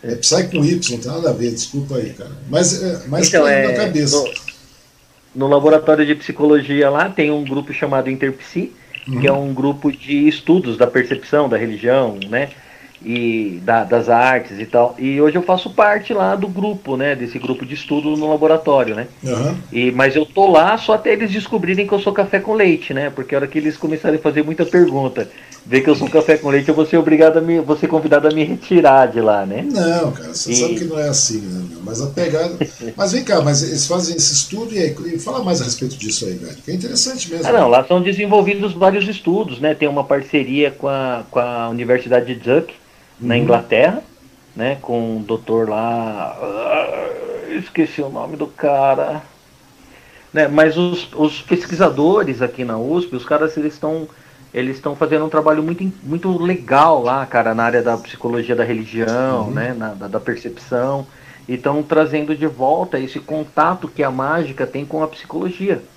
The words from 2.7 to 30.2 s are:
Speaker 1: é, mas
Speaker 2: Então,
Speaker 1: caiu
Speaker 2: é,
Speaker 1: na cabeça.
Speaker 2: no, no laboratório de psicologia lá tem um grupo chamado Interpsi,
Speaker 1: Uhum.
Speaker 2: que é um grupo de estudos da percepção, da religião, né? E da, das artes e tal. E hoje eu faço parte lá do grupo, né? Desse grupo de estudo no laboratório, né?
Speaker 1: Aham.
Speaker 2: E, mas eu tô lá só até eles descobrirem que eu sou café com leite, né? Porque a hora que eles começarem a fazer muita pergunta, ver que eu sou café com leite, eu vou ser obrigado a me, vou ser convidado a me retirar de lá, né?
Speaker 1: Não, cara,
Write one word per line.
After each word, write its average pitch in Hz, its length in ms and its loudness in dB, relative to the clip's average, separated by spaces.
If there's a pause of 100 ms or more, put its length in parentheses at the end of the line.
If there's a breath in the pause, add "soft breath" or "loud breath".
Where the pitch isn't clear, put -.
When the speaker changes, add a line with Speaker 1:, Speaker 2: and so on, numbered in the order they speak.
Speaker 1:
é, 180 240 -4
mas 165 220 0
Speaker 2:
Então, 165 160 4
Speaker 1:
caiu 143 120 4
Speaker 2:
é, 135 120 2
Speaker 1:
na 123 40 0 (120)
cabeça. 147 320 0
Speaker 2:
no, 135 120 0 (1040)
no 135 120 -2
laboratório 151 580 6
de 147 100 0
psicologia 143 760 2
lá 151 200 2
tem 151 220 0
um 147 140 -2
grupo 139 280 -6
chamado 135 360 -2
Interpsi, 135 640 -4 (340 loud breath)
Speaker 1:
Uhum. 131 140 -4
Speaker 2:
que 139 60 4
é 139 40 4
um 139 220 -2
grupo 139 360 -2
de 143 380 -2
estudos 156 500 0
da 120 80 6
percepção, 135 640 0
da 117 80 0
religião, 110 640 0 (120)
né? 135 200 -4 (560 loud breath)
E 113 580 -2
da, 113 200 2
das 117 260 0
artes 120 500 2
e 110 60 -6
tal. 120 320 2
E 139 240 0
hoje 151 160 4
eu 175 60 0
faço 185 260 0
parte 208 460 2
lá 190 200 0
do 196 120 -4
grupo, 190 500 -4
né? 139 180 0
Desse 123 220 -8
grupo 127 260 -6
de 131 120 -10
estudo 151 420 -2
no 151 100 -2
laboratório, 151 680 2
né? 117 120 -8 (180)
Speaker 1:
Aham. 127 300 -2 (160)
Speaker 2:
E, 123 200 0
mas 131 240 2
eu 156 100 2
tô 196 240 2
lá 175 300 6
só 226 160 0
até 214 180 2
eles 220 180 0
descobrirem 196 560 -2
que 202 60 0
eu 202 60 2
sou 202 120 -2
café 196 280 0
com 208 160 -4
leite, 180 400 2
né? 139 160 -2
Porque 139 240 -6
a - 20 2
hora 139 100 -2
que 147 120 -6
eles 151 180 -2
começarem 156 400 -2
a 156 40 -4
fazer 151 220 0
muita 160 220 -2
pergunta, 135 640 2 (340 loud breath)
ver 127 180 4
que 135 100 2
eu 143 40 6
sou 135 140 -4
café 156 280 4
com 147 120 -4
leite, 139 200 2
eu 156 40 4
vou 156 140 2
ser 170 100 2
obrigado 156 400 6
a 160 40 4
me, 170 180 2
vou 151 180 0
ser 156 100 -2
convidado 151 400 2
a 151 40 6
me 156 120 0
retirar 147 680 4
de 117 100 0
lá, 104 240 2
né? 101 260 -6
Speaker 1:
Não, 170 400 0
cara, - 220 -12